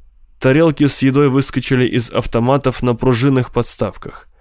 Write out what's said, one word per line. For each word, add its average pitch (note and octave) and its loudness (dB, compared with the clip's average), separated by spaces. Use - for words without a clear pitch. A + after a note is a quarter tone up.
Тарелки D3+ 2
с - -2
едой C3+ 4
выскочили C3 0
из - -2
автоматов B2+ -2
на B2 0
пружинных B2+ 0
подставках. - -6